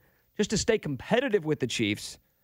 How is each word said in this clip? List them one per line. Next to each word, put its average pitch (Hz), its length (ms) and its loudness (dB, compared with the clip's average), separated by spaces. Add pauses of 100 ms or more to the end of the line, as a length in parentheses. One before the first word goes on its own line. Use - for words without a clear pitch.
(360)
just 208 140 0
to 202 80 0
stay 226 180 2
competitive 196 720 0
with 151 140 0
the 131 60 0
Chiefs, 104 520 -2 (260)